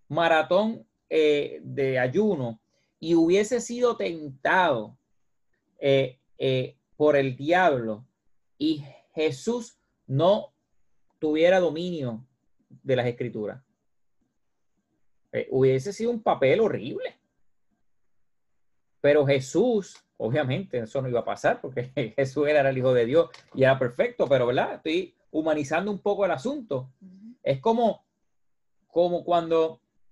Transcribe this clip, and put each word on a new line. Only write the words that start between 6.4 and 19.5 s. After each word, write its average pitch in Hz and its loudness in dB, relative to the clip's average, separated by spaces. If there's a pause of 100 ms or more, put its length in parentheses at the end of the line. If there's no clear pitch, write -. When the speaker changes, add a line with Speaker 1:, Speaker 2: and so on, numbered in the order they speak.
Speaker 1:
por 147 4
el 135 0
diablo 135 0 (520)
y 147 -2 (320)
Jesús 165 -4 (280)
no 170 0 (640)
tuviera 165 4
dominio 156 -4 (560)
de 135 0
las 123 0
Escrituras. 117 -6 (1700)
Eh, - -4
hubiese 131 0
sido 226 -4
un 226 -6
papel 165 2
horrible. 214 -4 (1900)
Pero 143 4
Jesús, 180 0 (140)